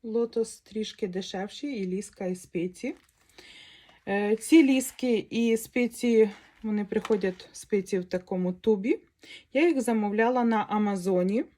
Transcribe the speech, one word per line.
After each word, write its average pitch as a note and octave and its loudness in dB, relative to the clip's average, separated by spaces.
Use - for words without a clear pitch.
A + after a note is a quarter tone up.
Лотос A#3 -4
трішки G#3+ -8
дешевший, F#3+ -8
і G3+ -6
ліска, F#3+ -8
і F#3 -2
спиці. F#3 -6
Е, G3+ 2
ці D#4 8
ліски B3+ 2
і A3+ 2
спиці, A#3 2
вони G#3 -4
приходять, G3+ -2
спиці, F#3+ -4
в F3+ -6
такому F3+ -4
тубі. A3 0
Я D#4 4
їх C#4 2
замовляла A3+ 0
на A3 2
Амазоні. G3 0